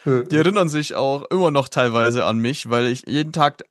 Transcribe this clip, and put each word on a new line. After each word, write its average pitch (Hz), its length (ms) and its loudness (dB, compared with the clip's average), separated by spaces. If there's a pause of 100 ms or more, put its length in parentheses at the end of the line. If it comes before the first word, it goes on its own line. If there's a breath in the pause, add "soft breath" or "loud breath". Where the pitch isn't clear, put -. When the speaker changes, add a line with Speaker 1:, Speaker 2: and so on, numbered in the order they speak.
Speaker 1:
Ja. 131 160 2
Speaker 2:
Die 123 160 -4
erinnern 175 320 2
sich 151 260 -4
auch 135 360 -2
immer 185 200 2
noch 139 180 2
teilweise 120 560 2
an 113 140 0
mich, 120 300 -4
weil 120 180 2
ich 127 200 -4
jeden 151 240 -4
Tag 147 400 0